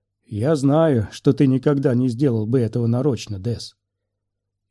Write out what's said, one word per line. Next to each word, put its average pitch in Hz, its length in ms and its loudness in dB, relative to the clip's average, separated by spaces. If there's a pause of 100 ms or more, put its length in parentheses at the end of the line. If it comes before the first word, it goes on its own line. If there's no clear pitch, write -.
(260)
«Я 120 300 -2
знаю, 139 560 2
что - 220 2
ты 139 140 2
никогда 135 480 0
не 127 140 0
сделал 117 360 0
бы 123 140 0
этого 117 280 -2
нарочно, 117 520 -2
Дес. - 380 -10 (920)